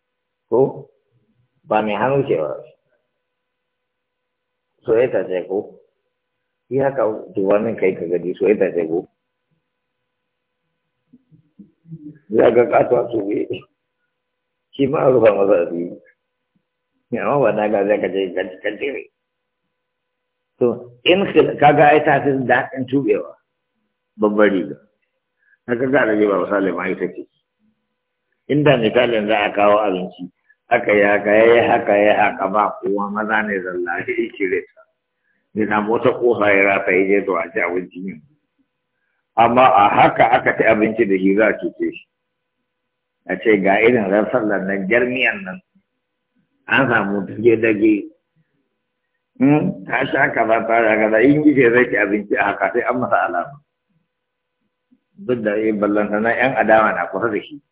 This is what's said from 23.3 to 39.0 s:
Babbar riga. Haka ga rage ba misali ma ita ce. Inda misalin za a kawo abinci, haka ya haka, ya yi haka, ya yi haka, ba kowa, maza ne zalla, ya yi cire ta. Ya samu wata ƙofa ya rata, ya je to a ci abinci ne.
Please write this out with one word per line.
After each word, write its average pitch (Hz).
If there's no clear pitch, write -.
Babbar 104
riga. 82
Haka 120
ga 131
rage 107
ba 98
misali 95
ma 90
ita 92
ce. -
Inda 143
misalin 113
za 110
a 104
kawo 104
abinci, 92
haka 117
ya 101
haka, 104
ya 107
yi 117
haka, 110
ya 104
yi 104
haka, 101
ba 101
kowa, 101
maza 107
ne 101
zalla, 90
ya -
yi 113
cire 92
ta. -
Ya 104
samu 107
wata 120
ƙofa 113
ya 98
rata, 98
ya 92
je 98
to 92
a 85
ci 110
abinci 87
ne. 95